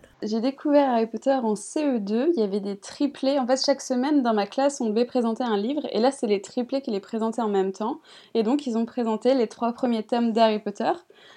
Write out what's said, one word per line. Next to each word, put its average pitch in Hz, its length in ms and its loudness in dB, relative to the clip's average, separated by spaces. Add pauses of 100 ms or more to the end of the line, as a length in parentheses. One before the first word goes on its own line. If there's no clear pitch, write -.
(240)
J'ai 214 180 -2
découvert 277 480 2
Harry 226 180 2
Potter 262 340 0
en 214 140 0
C 302 300 -4
E 254 140 0
deux, 226 360 0
il - 60 0
y - 20 2
avait 202 160 0
des 202 160 -6
triplés. 277 640 -2
En 247 80 -2
fait, 262 180 0
chaque 277 160 2
semaine, 262 420 2
dans 233 100 2
ma 202 120 2
classe, 277 360 0
on 233 80 0
devait 226 160 2
présenter 233 400 0
un 226 100 0
livre, 247 380 -2
et 208 80 0
là, 254 100 4
c'est 254 160 -4
les 202 140 2
triplés 247 400 -4
qui 262 100 -8
les 196 80 -2
présentaient 226 420 -4
en 214 80 -2
même 196 220 2
temps. 226 300 -6 (320)
Et 226 100 2
donc, 277 240 0
ils 226 100 -2
ont 226 80 0
présenté 233 500 0
les 233 120 2
trois 233 240 -4
premiers 240 320 -2
tomes 233 300 0
d'Harry 220 260 4
Potter. 214 320 -4 (460)